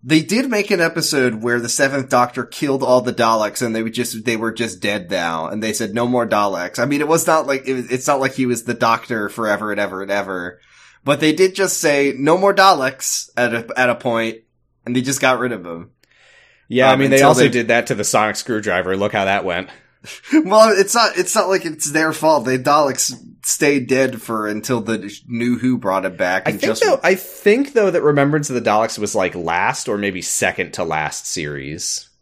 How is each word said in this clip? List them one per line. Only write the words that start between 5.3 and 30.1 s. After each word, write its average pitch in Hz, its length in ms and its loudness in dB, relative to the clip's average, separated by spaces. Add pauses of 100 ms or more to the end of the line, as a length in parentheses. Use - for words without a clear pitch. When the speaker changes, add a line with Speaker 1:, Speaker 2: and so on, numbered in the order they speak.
Speaker 1:
And 107 140 -6
they 107 120 -4
said, 104 200 -6
"No 120 140 0
more 123 180 0
Daleks." 98 540 -2
I 120 60 2
mean, 143 160 -2
it 147 80 -2
was 160 180 2
not 160 200 2
like, 135 200 -4
it, 123 240 -4
it's 127 160 -4
not 139 140 2
like 131 120 -2
he 131 120 -2
was 120 180 -2
the 120 100 -6
Doctor 113 540 -2
forever 104 440 -2
and 101 80 -4
ever 95 220 -4
and 98 80 -10
ever. 95 520 -6 (420)
But 147 160 0
they 156 140 2
did 185 200 2
just 190 280 -2
say, 143 360 2
"No 151 200 2
more 196 180 4
Daleks" 165 800 2
at 120 180 0
a, 117 140 -6 (100)
at 127 120 4
a 117 60 2
point, 113 420 -2 (480)
and 123 100 -4
they 127 60 2
just 131 180 -4
got 131 200 2
rid 123 120 -2
of 98 140 -10
them. 85 260 -12 (800)
Speaker 2:
Yeah, 127 200 4
I 131 40 6
Speaker 1:
Um, 131 80 2
Speaker 2:
mean, 135 80 2
they 135 80 6
Speaker 1:
until 139 120 8
Speaker 2:
also 147 120 6
Speaker 1:
they 139 80 6
Speaker 2:
did 117 180 0
that 117 200 2
to 127 80 -2
the 101 100 -4
Sonic 107 320 2
Screwdriver. 95 580 -2
Look 101 160 -2
how 101 140 0
that 95 180 0
went. 92 300 -4
Speaker 1:
<laughs> - 60 -20 (540)
Well, 220 360 6
it's 196 260 2
not, 214 220 2
it's 180 180 -2
not 190 140 2
like 190 160 0
it's 151 260 -8
their 156 220 0
fault. 151 320 2
The 131 120 0
Daleks 143 560 2 (300)
stayed 143 440 0
dead 127 340 0
for 110 260 -4
until 107 320 -4
the 104 340 -6 (140)
New 120 320 -2
Who 127 180 0
brought 95 280 -2
it 90 100 -6
back 92 320 0
Speaker 2:
I - 40 -2
Speaker 1:
and - 100 -6
Speaker 2:
think, - 100 0
Speaker 1:
just 220 140 -4
Speaker 2:
though, 381 180 0
I 180 120 2
think, 226 580 0
though, 208 180 2
that 170 100 0
Remembrance 147 480 2
of 131 60 -4
the 120 60 -2
Daleks 110 360 2
was, 104 160 -4
like, 92 220 0
last 90 540 -2
or 104 80 -2
maybe 98 240 -4